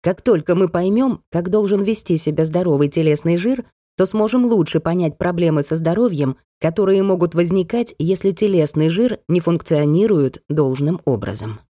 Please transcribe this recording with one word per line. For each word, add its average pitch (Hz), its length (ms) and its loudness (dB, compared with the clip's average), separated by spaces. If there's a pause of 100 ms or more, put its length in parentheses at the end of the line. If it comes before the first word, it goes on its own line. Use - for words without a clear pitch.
Как 180 200 -2
только 175 340 2
мы 185 120 2
поймем, 196 640 0
как 175 180 -2
должен 202 340 0
вести 196 340 -2
себя 156 260 -2
здоровый 156 460 0
телесный 160 480 0
жир, 240 260 -2 (320)
то 190 120 2
сможем 226 380 2
лучше 190 340 2
понять 165 400 -2
проблемы 170 420 0
со 160 140 -2
здоровьем, 165 640 0 (220)
которые 190 440 2
могут 180 320 0
возникать, 185 640 0
если 185 320 0
телесный 160 580 0
жир 214 380 0
не 175 120 2
функционирует 160 1080 0
должным 147 560 0
образом. 107 540 -4 (140)